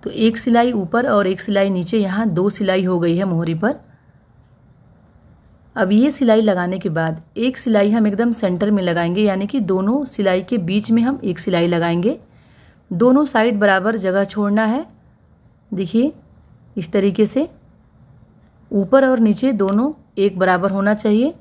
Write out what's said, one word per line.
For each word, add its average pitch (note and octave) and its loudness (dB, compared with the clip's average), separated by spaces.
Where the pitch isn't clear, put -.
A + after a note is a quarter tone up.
तो - -8
एक A3+ 0
सिलाई A#3 2
ऊपर A3+ -2
और G3+ 2
एक F#3+ -4
सिलाई G3 0
नीचे, F3+ -2
यहाँ G3+ 0
दो F3+ 0
सिलाई F#3+ 0
हो F3+ 0
गई E3+ 0
है F#3+ 0
मोहरी E3+ -2
पर। G#3+ -2
अब G3 0
ये A#3+ 4
सिलाई A#3 2
लगाने F#3 0
के F#3 -4
बाद D#3+ -4
एक B3 -2
सिलाई G#3 2
हम G#3+ 2
एकदम A3 0
सेंटर G3+ -2
में G3+ 2
लगाएंगे, E3+ 0
यानी G3 0
कि C#4 -4
दोनों F#3+ 0
सिलाई F#3+ 0
के A#3+ -4
बीच G3 -2
में A#3 4
हम C4 -2
एक F3+ -4
सिलाई E3+ 0
लगाएंगे। F3 0
दोनों B3+ 4
साइड A3+ 0
बराबर G3+ 2
जगह F#3+ -2
छोड़ना G#3 -2
है। B3+ -2
देखिए, A3+ -2
इस F3 -10
तरीके G3+ 2
से C4+ -2
ऊपर C4 2
और B3+ 2
नीचे A3+ 2
दोनों G3+ 0
एक F#3+ 0
बराबर F#3 2
होना G3 0
चाहिए A3 0